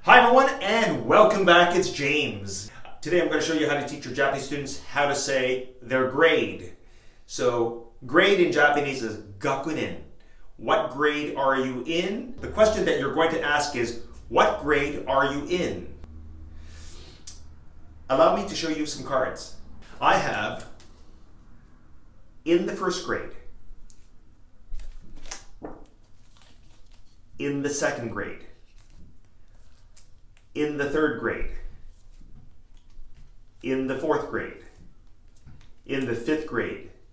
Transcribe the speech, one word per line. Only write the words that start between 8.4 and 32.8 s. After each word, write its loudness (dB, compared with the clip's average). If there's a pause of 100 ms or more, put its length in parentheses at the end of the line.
in 6
Japanese 4
is -6 (200)
gakunen. -2 (580)
What 0
grade -2
are 2
you -2
in? -2
The -8
question 4
that 2
you're -2
going 4
to -2
ask 2
is, -2 (280)
"What 4
grade 0
are 2
you -4
in?" -2 (2250)
Allow 6
me -2
to -6
show -4
you -2
some -8
cards. -4 (460)
I 6
have -2 (1800)
in 4
the -4
first -4
grade, -6 (4000)
in -2
the -2
second -2
grade, -8 (2000)
in -2
the -2
third 2
grade, -2 (2000)